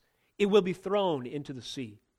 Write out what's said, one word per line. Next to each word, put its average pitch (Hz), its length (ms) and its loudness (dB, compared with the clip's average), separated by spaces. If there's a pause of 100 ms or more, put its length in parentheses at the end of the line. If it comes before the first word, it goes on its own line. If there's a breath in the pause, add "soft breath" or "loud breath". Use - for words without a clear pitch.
(380)
It 208 80 2
will 202 160 6
be 180 100 0
thrown 185 540 0
into 143 260 -8
the 131 100 -12
sea. 113 380 -12 (200)